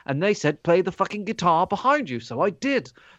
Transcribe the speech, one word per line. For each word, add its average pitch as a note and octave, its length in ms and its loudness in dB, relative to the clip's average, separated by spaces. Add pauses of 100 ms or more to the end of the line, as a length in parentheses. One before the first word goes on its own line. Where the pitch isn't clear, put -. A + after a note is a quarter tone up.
And C#3 140 -2
they G#3 120 2
said, D3+ 300 -2
"Play E3+ 180 6
the F3+ 100 -2
fucking G3+ 340 -4
guitar F3 420 2
behind B3 420 0
you." A#2+ 100 -6
So A#2+ 220 -6
I G3 80 2
did. C4 420 -4 (280)